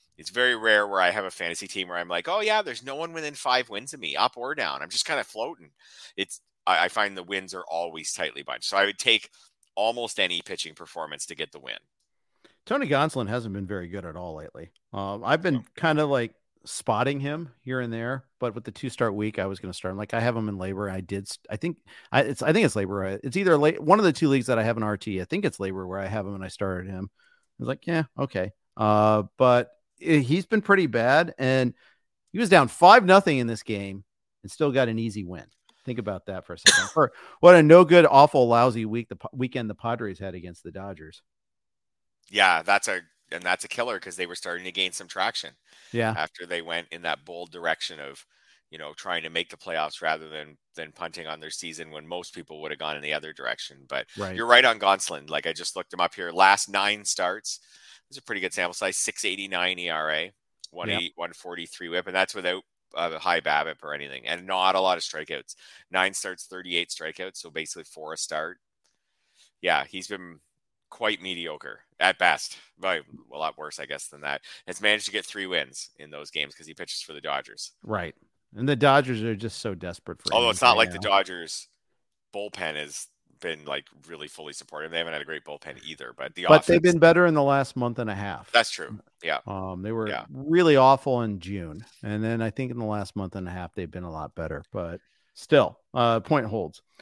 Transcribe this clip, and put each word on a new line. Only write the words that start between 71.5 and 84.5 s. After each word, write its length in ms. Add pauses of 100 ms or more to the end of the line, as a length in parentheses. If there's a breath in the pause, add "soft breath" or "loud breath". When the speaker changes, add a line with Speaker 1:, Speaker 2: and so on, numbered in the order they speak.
Speaker 1:
at 180
best. 400 (220 soft breath)
Well, 220 (300)
a 60
lot 200
worse, 220
I 60
guess, 220
than 140
that. 200 (260 loud breath)
Has 140
managed 240
to 60
get 140
three 200
wins 540
in 100
those 220
games 240
'cause 100
he 80
pitches 280
for 120
the 80
Dodgers. 520 (100)
Speaker 2:
Right. 320 (400)
And 120
the 80
Dodgers 460
are 140
just 240
so 160
desperate 460
for 100
Speaker 1:
Although 180
Speaker 2:
him 0
Speaker 1:
it's 120
not 100
Speaker 2:
right 60
Speaker 1:
like 140
the 80
Speaker 2:
now. 0
Speaker 1:
Dodgers 680 (640)
bullpen 420
has 320 (340)
been, 240
like, 220 (200)
really 200
fully 260